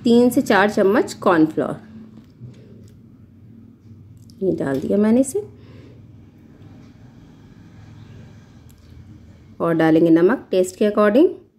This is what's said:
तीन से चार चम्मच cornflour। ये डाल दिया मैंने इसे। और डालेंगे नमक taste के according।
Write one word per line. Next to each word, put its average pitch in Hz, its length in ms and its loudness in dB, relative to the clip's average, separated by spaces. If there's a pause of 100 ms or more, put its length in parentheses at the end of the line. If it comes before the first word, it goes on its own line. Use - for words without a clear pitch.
तीन 240 260 4
से 254 120 0
चार 208 280 0
चम्मच 214 460 0
cornflour। 160 640 0 (2750)
ये 170 120 -2
डाल 143 240 -6
दिया 196 180 -4
मैंने 220 240 2
इसे। 403 260 -6 (4000)
और 170 160 -2
डालेंगे 160 360 2
नमक 175 400 2
taste 185 240 -2
के 208 140 0
according। 208 380 2 (320)